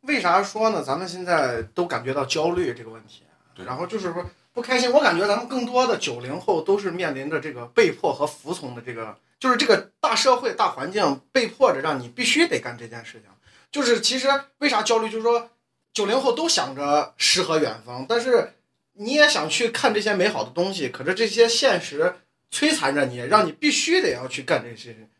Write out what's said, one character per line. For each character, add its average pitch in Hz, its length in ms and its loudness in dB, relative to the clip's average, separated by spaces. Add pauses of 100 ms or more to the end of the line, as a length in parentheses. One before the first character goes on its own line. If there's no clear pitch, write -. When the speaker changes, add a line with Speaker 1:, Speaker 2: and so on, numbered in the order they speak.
Speaker 1:
为 277 180 -2
啥 185 220 4
说 220 280 0
呢？ 170 120 -2
咱 135 160 -2
们 185 80 -6
现 180 180 -10
在 135 380 0 (120)
都 175 120 0
感 117 180 -4
觉 131 100 -4
到 143 100 -2
焦 160 260 0
虑 175 220 -2
这 117 120 -14
个 113 60 -16
问 110 160 -18
题， - 160 -20 (320)
Speaker 2:
对。 92 100 -16
Speaker 1:
然 127 120 -8
后 170 100 -6
就 208 120 -6
是 180 140 -4
说 175 120 -6 (280)
不 240 100 -6
开 247 160 2
心。 240 140 2
我 294 80 8
感 175 180 4
觉 202 80 2
咱 202 100 4
们 247 120 -6
更 247 180 -2
多 247 200 4
的 220 120 2
九 120 220 -6
零 135 200 -8
后 170 220 0
都 196 160 2
是 196 120 -4
面 165 240 -4
临 135 160 -6
着 156 100 -2
这 147 120 -10
个 120 140 -12
被 202 260 4
迫 151 220 -2
和 147 120 0
服 - 280 -8
从 123 200 -10
的 117 80 -14
这 120 120 -12
个， 110 220 -12 (220)
就 254 120 0
是 240 60 4
这 285 100 2
个 - 240 4 (100)
大 233 140 0
社 254 220 4
会、 240 180 -4
大 196 160 2
环 147 200 -8
境 165 300 0 (120)
被 240 140 2
迫 226 260 2
着 180 80 -2
让 151 200 -2
你 123 80 -12
必 247 160 -6
须 330 220 4
得 131 140 -2
干 120 180 -12
这 117 80 -16
件 117 180 -16
事 - 80 -18
情。 110 100 -20 (500)
就 285 100 -2
是 233 180 4
其 254 180 0
实 262 100 0 (300)
为 285 100 0
啥 220 140 2
焦 226 160 2
虑？ 220 120 -2
就 220 80 -6
是 220 40 -6
说 233 280 0 (420)
九 202 140 -2
零 233 140 2
后 254 120 2
都 320 160 0
想 135 260 0
着 143 420 0
诗 - 260 0
和 160 160 0
远 123 260 -2
方， 123 240 -10
但 233 120 0
是 240 340 0 (380)
你 208 200 -6
也 294 160 6
想 156 200 0
去 233 200 0
看 233 240 0
这 208 80 0
些 208 140 0
美 190 140 2
好 147 160 -2
的 120 60 -10
东 180 220 -2
西， 165 160 -4
可 - 160 -10
是 175 80 0
这 220 140 0
些 233 200 4
现 226 360 2
实 160 320 -2 (360)
摧 311 240 0
残 139 200 0
着 143 120 2
你， 123 120 -8
让 302 260 4
你 156 80 -4
必 294 180 0
须 359 300 2
得 160 120 0
要 127 160 -8
去 131 140 -10
干 127 200 0
这 117 120 -14
些 113 220 -18 (240)